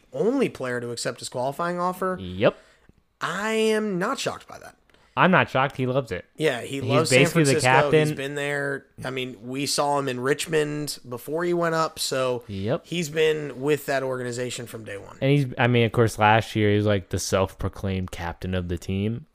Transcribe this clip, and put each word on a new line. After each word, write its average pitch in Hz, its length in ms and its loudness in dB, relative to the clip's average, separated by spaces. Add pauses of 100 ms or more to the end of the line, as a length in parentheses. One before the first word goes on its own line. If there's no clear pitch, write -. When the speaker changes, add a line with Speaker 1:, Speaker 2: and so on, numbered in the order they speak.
(120)
Speaker 1:
only 202 360 2
player 123 320 -4
to 120 120 -6
accept 120 260 -6
his - 100 -12
qualifying 170 520 -4
offer. 185 400 -2
Speaker 2:
Yep. 147 360 0 (640)
Speaker 1:
I 190 320 -4
am 214 460 0
not 226 220 -4
shocked - 260 -8
by - 140 -18
that. - 160 -20 (400)
Speaker 2:
I'm 170 160 6
not 143 180 4
shocked. 135 260 0
He 127 100 -2
loves 127 260 -2
it. 90 120 -6 (120)
Speaker 1:
Yeah, 135 260 0
he 139 180 -8
Speaker 2:
He's 131 40 -6
Speaker 1:
loves 156 260 2
San 127 120 8
Speaker 2:
basically 165 200 4
the 139 80 4 (100)
Speaker 1:
Francisco. 127 80 4 (140)
Speaker 2:
captain. 151 260 4
Speaker 1:
He's 151 80 -2
been 143 200 -6
there. 143 500 -4 (180)
I 131 60 -6
mean, 127 320 -6
we 131 240 -6
saw 143 320 0
him 139 100 -2
in 123 120 -2
Richmond 147 840 -2
before 143 380 -6
he 175 80 0
went 170 220 0
up, 160 240 0
so 131 480 -2
Speaker 2:
Yep. 104 400 -4
Speaker 1:
he's 165 240 -4
been 151 500 0
with 143 260 0
that 135 160 0
organization 123 640 -6
from 110 180 -14
day 104 140 -12
one. 95 220 -18
Speaker 2:
And 135 100 4
he's, 143 160 6 (120)
I 123 80 4
mean, 120 180 6
of 110 80 0
course, 113 260 2
last 107 360 4
year 104 160 4
he 104 60 4
was, 104 100 4
like, 101 240 0
the 98 80 -2
self-proclaimed 95 920 -2
captain 87 420 -6
of 90 140 -2
the 87 100 -4
team. 101 560 -4